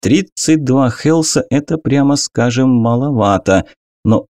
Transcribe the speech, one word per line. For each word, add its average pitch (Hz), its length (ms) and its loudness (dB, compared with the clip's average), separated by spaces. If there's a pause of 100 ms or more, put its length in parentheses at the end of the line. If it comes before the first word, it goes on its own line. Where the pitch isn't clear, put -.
Тридцать 160 600 -2
два 127 260 2
хелса — 156 600 -2
это, 147 280 -2
прямо 139 380 0
скажем, 123 520 -2
маловато, 117 960 0 (400)
но 113 280 0